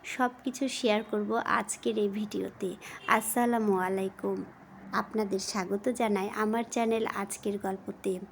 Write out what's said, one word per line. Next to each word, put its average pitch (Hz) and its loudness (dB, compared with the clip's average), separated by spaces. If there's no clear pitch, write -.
সব 247 0
কিছু 262 -2
শেয়ার 220 2
করব 208 0
আজকের - 0
এই 208 4
ভিডিওতে। 196 -4
আসসালামু 226 4
আলাইকুম, 190 0
আপনাদের 202 0
স্বাগত 196 -2
জানাই 208 2
আমার 220 0
চ্যানেল 226 2
আজকের 202 -4
গল্পতে। 190 -4